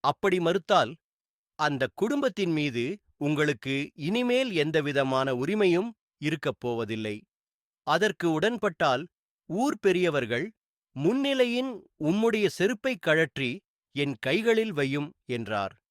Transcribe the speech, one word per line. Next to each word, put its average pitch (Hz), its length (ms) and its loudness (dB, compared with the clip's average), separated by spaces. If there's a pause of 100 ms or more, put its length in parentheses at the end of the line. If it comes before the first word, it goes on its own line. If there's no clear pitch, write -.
அப்படி 180 380 0
மறுத்தால் 170 560 2 (600)
அந்த 147 400 0
குடும்பத்தின் 220 580 0
மீது 147 460 -2 (180)
உங்களுக்கு 147 760 -2
இனிமேல் 247 580 0
எந்தவிதமான 139 840 0
உரிமையும் 185 560 2 (280)
இருக்கப் 147 400 -4
போவதில்லை. 110 640 -4 (600)
அதற்கு 165 580 0
உடன்பட்டால் 175 680 0 (400)
ஊர் 240 320 -2
பெரியவர்கள் 165 760 0 (440)
முன்னிலையின் 254 760 0 (340)
உம்முடைய 214 420 2
செருப்பை 214 500 0
கழற்றி 156 640 0 (340)
என் 143 260 -2
கைகளில் 220 540 0
வையும்" 143 360 -2 (140)
என்றார். 104 680 -4